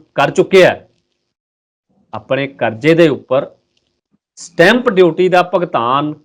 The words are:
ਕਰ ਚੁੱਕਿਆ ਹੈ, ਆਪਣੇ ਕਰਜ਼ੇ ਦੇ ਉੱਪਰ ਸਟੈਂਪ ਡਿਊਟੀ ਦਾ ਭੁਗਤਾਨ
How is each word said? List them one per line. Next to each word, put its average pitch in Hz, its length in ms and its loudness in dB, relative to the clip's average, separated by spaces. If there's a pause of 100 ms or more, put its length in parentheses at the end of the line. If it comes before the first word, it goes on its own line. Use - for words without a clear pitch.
(140)
ਕਰ - 160 0
ਚੁੱਕਿਆ 180 380 2
ਹੈ, - 200 -6 (1200)
ਆਪਣੇ 135 360 -6
ਕਰਜ਼ੇ 120 460 -2
ਦੇ 160 140 4
ਉੱਪਰ 123 460 -4 (840)
ਸਟੈਂਪ 226 500 0
ਡਿਊਟੀ 180 400 2
ਦਾ 202 140 2
ਭੁਗਤਾਨ 151 720 -4 (120)